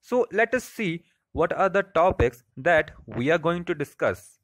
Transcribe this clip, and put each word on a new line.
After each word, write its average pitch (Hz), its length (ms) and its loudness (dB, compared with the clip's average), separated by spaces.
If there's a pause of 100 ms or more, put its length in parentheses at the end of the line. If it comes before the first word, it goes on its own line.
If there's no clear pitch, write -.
So 247 320 -2
let 226 220 0
us 247 100 -2
see 170 400 -6 (280)
what 165 200 -2
are 185 160 0
the 190 140 0
topics 170 600 0 (120)
that 156 360 0 (120)
we 120 260 -4
are 160 200 0
going 175 160 -4
to 180 80 -2
discuss. - 680 -4